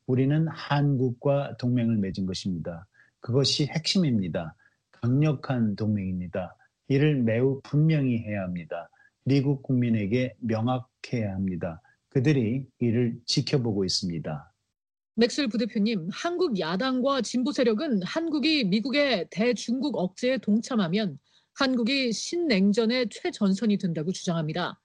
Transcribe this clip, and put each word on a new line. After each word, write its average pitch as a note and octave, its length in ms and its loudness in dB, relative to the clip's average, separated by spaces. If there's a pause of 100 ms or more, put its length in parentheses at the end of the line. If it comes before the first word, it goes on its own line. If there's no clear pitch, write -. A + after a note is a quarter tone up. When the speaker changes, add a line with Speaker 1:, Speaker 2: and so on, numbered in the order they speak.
Speaker 1:
우리는 C#3 420 2
한국과 C#3 1080 0
동맹을 A#2+ 400 2
맺은 G2 300 -2
것입니다. F2 600 -6 (340)
그것이 C3+ 460 0
핵심입니다. G#2 920 0 (340)
강력한 B2+ 840 0
동맹입니다. F#2 800 -4 (320)
이를 C#3 340 2
매우 A#2+ 400 2
분명히 C#3+ 560 2
해야 G2+ 240 -4
합니다. E2+ 480 -8 (340)
미국 C3+ 380 2
국민에게 A#2+ 800 0
명확해야 A2+ 920 -2
합니다. F2+ 480 -4 (280)
그들이 C3+ 580 2 (140)
이를 A#2+ 440 2
지켜보고 A#2 600 0
있습니다. D#2+ 680 -4 (680)
Speaker 2:
맥스웰 B3 300 2
부대표님, G#3 640 -2
한국 E4+ 480 -2
야당과 B3+ 640 0
진보 B3+ 300 -2
세력은 A#3 500 2
한국이 D4+ 640 0
미국의 A#3 640 0
대중국 B3 680 -2
억제에 G3 420 0
동참하면 G3+ 840 0 (340)
한국이 C4 580 2
신냉전의 A#3 1000 2
최전선이 G3+ 680 0
된다고 D#3+ 320 -2
주장합니다. E3 760 -4